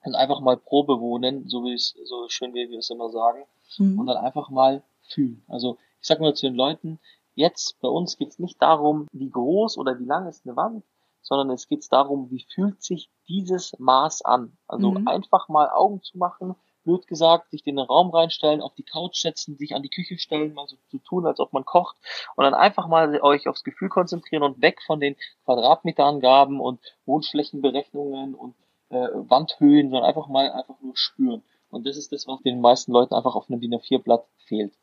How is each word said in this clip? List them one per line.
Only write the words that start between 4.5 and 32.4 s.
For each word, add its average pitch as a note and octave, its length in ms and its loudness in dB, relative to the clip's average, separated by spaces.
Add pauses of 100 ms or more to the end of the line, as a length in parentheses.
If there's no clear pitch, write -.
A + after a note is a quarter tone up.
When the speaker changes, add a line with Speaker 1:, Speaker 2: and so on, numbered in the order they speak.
Speaker 1:
fühlen. B2 400 -4
Also B2 300 -8 (240)
ich - 60 -14
sag D3+ 120 2
mal D#3 160 2
zu - 120 -6
den B2+ 80 -4
Leuten: D#3+ 440 -4 (360)
Jetzt - 460 -2
bei C3 80 -2
uns E3 280 -4
geht's - 220 -10
nicht F3+ 220 -6
darum, D3+ 500 2
wie C3 180 -12
groß E3+ 480 -2
oder C3 220 -4
wie B2 60 -8
lang E3+ 220 -4
ist - 180 -18
eine B2 100 -12
Wand, G#3+ 280 -6 (380)
sondern C#3 280 -2
es B2+ 180 -8
geht's - 220 -6
darum, C3+ 420 2
wie B2+ 220 -12
fühlt G3 300 -2
sich - 260 -8 (180)
dieses F3+ 500 -4
Maß C3 460 0
an. B2 340 0 (100)
Also - 260 0
Speaker 2:
Mhm. G3 140 -2
Speaker 1:
einfach - 420 0
mal D3+ 200 4
Augen G3 320 0
zu - 160 -18
machen, F3+ 380 -6 (300)
blöd F3+ 220 0
gesagt, E3 440 4
sich D3+ 160 -10
in C#3 80 -4
den C3+ 100 -2
Raum E3+ 240 4
reinstellen, E3 520 2
auf - 120 -12
die - 100 -20
Couch E3+ 380 -10
setzen, D#3 360 -8
sich D3 180 -10
an C#3 80 -6
die C#3 60 -14
Küche F3+ 280 -10
stellen, D3+ 360 -6
mal C#3+ 140 -16
so C3+ 100 -20 (120)
zu C3+ 80 -12
tun, F3+ 300 -4
als C#3+ 140 -2
ob - 100 -4
man C3+ 140 -6
kocht - 320 2 (400)
und C#3 80 4
dann C#3 80 6
einfach F#3 340 4
mal D#3+ 340 4
euch C#3+ 280 4
aufs - 160 -8
Gefühl F#3 240 -8
konzentrieren E3+ 540 -2
und C3+ 180 -2
weg E3+ 260 2
von D#3 140 -2
den C#3+ 160 -2 (260)
Quadratmeterangaben C#3 1160 4
und B2 180 -4 (260)
Wohnflächenberechnungen C#3 1300 -4
und, B2 220 -18 (340)
äh, B2 240 -4
Wandhöhen, C#3+ 760 4
sondern B2+ 180 0
einfach D3 200 -2
mal C3+ 220 0
einfach B2+ 300 -12
nur C3 140 -12
spüren. B2 480 -2 (260)
Und A2+ 160 -12
das C#3 120 -6
ist - 140 -14
das, - 160 -10
was C3 140 -10